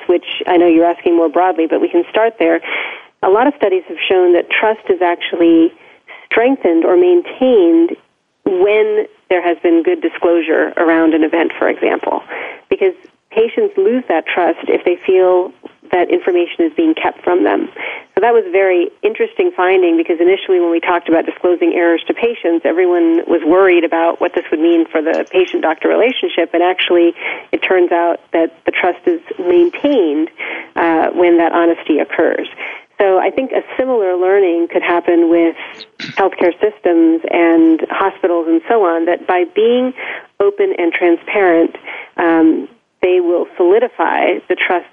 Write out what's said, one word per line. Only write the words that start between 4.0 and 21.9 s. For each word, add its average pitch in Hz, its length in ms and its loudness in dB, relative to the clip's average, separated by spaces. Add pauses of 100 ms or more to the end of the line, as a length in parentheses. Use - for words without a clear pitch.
shown 180 240 4
that 170 160 0
trust 220 400 -2
is 180 120 0
actually 170 680 2 (540)
strengthened 226 580 0
or 180 140 2
maintained 175 1000 2 (500)
when 208 600 0 (240)
there 180 140 0
has 170 160 -2
been 165 240 2
good 175 180 -2
disclosure 165 760 -2
around 165 360 2
an 160 100 2
event, 165 360 -2
for - 100 0
example, - 540 -4 (440)
because 190 280 -2 (340)
patients 220 480 -2
lose 226 300 0
that 160 180 -2
trust 170 320 -2 (120)
if - 160 2
they 175 100 0 (100)
feel 185 480 2 (380)
that 180 180 0
information 175 560 0
is 156 80 -2
being 160 220 0
kept - 260 -6
from 180 220 0
them. 104 260 -2 (460)
So 190 60 0
that 233 120 2
was 226 140 2
a 175 40 -10
very 185 380 2 (140)
interesting 214 480 -2
finding 180 460 2
because 165 220 -2
initially 180 400 2
when 170 120 0
we 170 80 0
talked 175 300 -4
about 160 160 2
disclosing 170 480 -2
errors 170 340 0